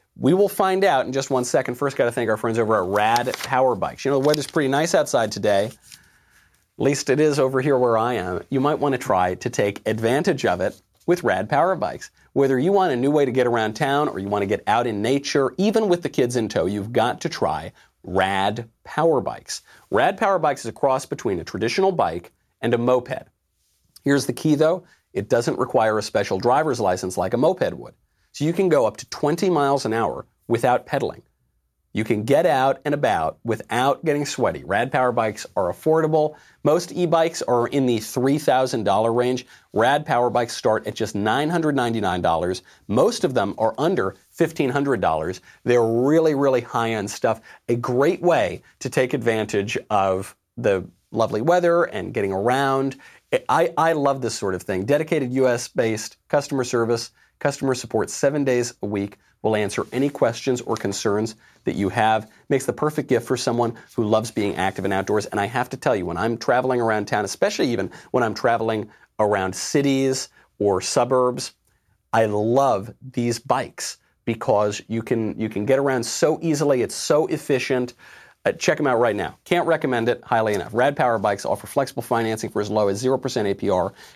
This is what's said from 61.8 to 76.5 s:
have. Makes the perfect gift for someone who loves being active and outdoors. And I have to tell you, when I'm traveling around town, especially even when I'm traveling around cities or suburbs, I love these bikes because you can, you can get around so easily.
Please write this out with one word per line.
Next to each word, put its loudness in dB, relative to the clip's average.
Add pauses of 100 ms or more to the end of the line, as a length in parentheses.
have. 0 (180)
Makes 0
the -2
perfect -4
gift 0
for 0
someone -2 (200)
who 0
loves 0
being -2
active -4
and -2
outdoors. 0
And -6
I -2
have -4
to -10
tell 0
you, -2
when -6
I'm -2
traveling 0
around 0
town, -2
especially -2
even -4 (200)
when 2
I'm 0
traveling -2 (300)
around 0
cities 0 (280)
or 2
suburbs, 0 (580)
I 4
love 0 (180)
these -2
bikes -4 (260)
because 0
you -4
can, -2
you -4
can -6
get 4
around 0
so 0
easily. 0